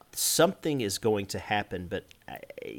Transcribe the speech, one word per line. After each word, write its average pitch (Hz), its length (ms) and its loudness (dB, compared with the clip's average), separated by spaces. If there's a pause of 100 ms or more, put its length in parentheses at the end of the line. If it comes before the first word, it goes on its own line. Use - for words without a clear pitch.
(120)
something 160 680 2
is 101 180 0
going 104 280 2
to 101 120 -6
happen, 98 500 -2
but 95 160 -6 (240)
I, - 120 -12 (380)